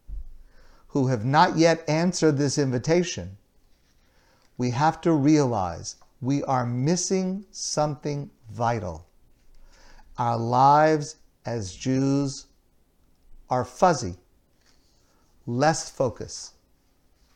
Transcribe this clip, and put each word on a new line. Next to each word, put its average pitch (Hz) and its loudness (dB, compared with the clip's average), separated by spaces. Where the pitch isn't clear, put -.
who 135 0
have 117 -2
not 160 4
yet 165 4
answered 156 2
this 139 0
invitation, 127 -2
we 123 -2
have 151 0
to 170 2
realize 120 0
we 135 -2
are 127 -2
missing 180 -2
something 147 -6
vital. 107 -4
Our 117 -2
lives 143 4
as 113 -6
Jews 135 -2
are 127 0
fuzzy, 123 2
less 143 0
focus. - -6